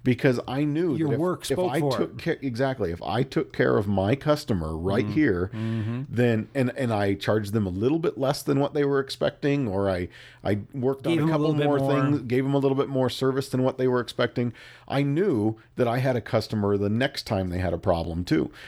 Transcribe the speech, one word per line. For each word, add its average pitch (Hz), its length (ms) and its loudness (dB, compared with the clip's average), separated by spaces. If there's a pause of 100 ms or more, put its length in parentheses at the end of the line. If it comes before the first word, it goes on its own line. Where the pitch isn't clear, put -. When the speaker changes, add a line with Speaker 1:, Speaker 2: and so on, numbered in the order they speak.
Speaker 1:
because 123 460 2
I 135 160 -2
knew 151 320 0
Speaker 2:
Your 156 140 0
Speaker 1:
that 135 60 2
if, 135 40 -2
Speaker 2:
work 175 220 -2
Speaker 1:
if - 60 -10
Speaker 2:
spoke 180 260 0
Speaker 1:
I 151 80 0
Speaker 2:
for 139 160 2
Speaker 1:
took - 140 -2
Speaker 2:
it. 143 300 -4
Speaker 1:
ca-, 135 40 -8
exactly, 127 460 -2
if 85 120 -6
I 113 200 0
took 135 280 -2
care 127 260 0
of 104 100 0
my 101 280 2
customer 101 640 -2
right 98 280 0
Speaker 2:
Mm. 104 80 -4
Speaker 1:
here, 101 400 2
Speaker 2:
Mm-hmm. 113 560 -4
Speaker 1:
then, 113 460 2
and, 127 220 0
and 120 160 -2
I 101 220 0
charged 104 380 0
them 110 120 2
a 92 40 0
little 117 300 0
bit 165 180 -4
less 135 260 -2
than 139 180 2
what 143 120 0
they 147 120 2
were 139 160 2
expecting, 143 640 -2
or 98 220 0
I, 90 180 0 (360)
I 101 160 0 (140)
worked 135 300 -2
Speaker 2:
Gave 165 100 2
Speaker 1:
on 165 40 2
a 151 40 2
Speaker 2:
them 160 80 2
a - 40 2
Speaker 1:
couple 151 200 2
Speaker 2:
little 151 60 2
bit 147 80 2
Speaker 1:
more 143 120 2
Speaker 2:
more. 143 220 2 (100)
Speaker 1:
things, 147 160 0
gave 123 180 2
them 139 80 0
a 139 60 4
little 135 180 4
bit 139 120 2
more 131 200 2
service 131 400 0
than 127 140 0
what 127 140 0
they 131 120 2
were 123 100 2
expecting, 120 540 -2 (340)
I 139 160 0
knew 139 540 2 (180)
that 123 120 2
I 117 120 0
had 131 160 0
a 113 60 -2
customer 104 560 0
the 101 120 0
next 120 340 -2
time 95 260 -2
they 90 100 -2
had 90 140 0
a 85 40 -2
problem 85 480 0
too. - 260 0 (160)